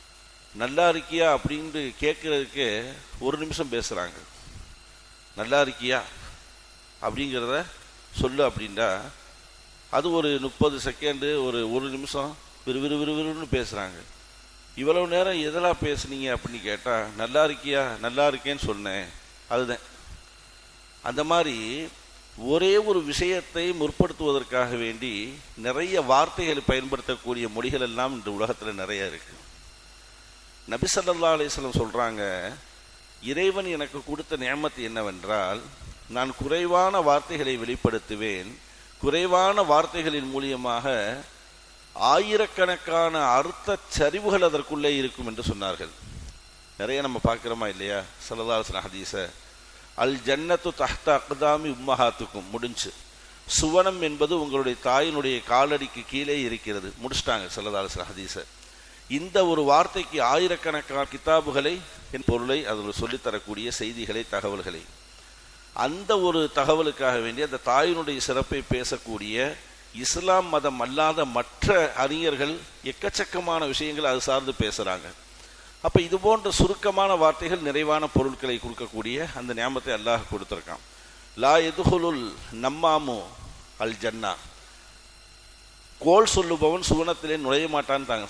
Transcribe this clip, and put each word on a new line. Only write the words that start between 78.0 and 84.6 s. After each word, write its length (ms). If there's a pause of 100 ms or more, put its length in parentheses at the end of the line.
பொருட்களை 560
கொடுக்கக்கூடிய 720
அந்த 200
நியாமத்தை 400
அல்லாஹ் 260 (120)
கொடுத்திருக்கான். 500 (540)
"லா 200
எதுகுலுல் 760 (200)
நம்மாமு 720 (560)
அல் 240
ஜன்னா", 320 (1600)